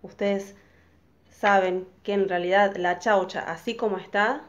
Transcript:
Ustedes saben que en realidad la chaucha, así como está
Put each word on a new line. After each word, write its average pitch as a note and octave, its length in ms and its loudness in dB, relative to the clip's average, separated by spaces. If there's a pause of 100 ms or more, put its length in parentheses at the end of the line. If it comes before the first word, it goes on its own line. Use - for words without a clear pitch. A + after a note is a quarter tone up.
Ustedes G3 560 -4 (720)
saben F#3 580 2 (160)
que G3+ 80 -6
en G3 160 2
realidad F#3+ 480 2
la F3 240 -2
chaucha, F#3+ 500 0
así A3 280 -8
como G3+ 200 -2
está G#3+ 520 -2